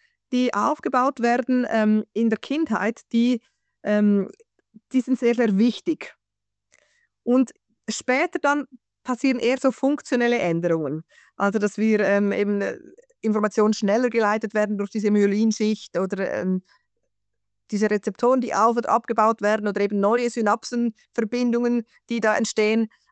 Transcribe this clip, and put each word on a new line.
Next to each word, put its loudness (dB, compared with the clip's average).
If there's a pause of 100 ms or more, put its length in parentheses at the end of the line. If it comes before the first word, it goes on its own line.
(320)
die 0
aufgebaut 0
werden, 0
ähm, 2
in 0
der 0
Kindheit, -4 (100)
die, 2 (420)
ähm, 2 (640)
die 2
sind -2
sehr, 2
sehr 2
wichtig. -2 (1080)
Und 2 (380)
später -2
dann 0 (360)
passieren -2
eher 0
so 0
funktionelle 0
Änderungen. -2 (320)
Also -2
dass -2
wir, 2
ähm, 2
eben, -2
äh, -6 (460)
Informationen 0
schneller 0
geleitet -2
werden -2
durch -6
diese -2
Myelinschicht 0
oder, -4
ähm, -2 (1040)
diese -2
Rezeptoren, 0
die -4
auf- 2
und -2
abgebaut 0
werden 0
oder -2
eben 0
neue 2
Synapsenverbindungen, -2 (260)
die -4
da 2
entstehen. 0 (240)